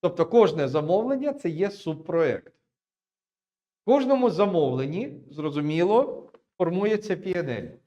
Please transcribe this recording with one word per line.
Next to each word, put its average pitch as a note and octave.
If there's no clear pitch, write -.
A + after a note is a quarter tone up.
Тобто F3
кожне D#3+
замовлення — G3
це F3
є F3+
субпроект. D#3
В -
кожному B3+
замовленні, E3
зрозуміло, D#3
формується G3
P F#3
N E3+
L. A#2+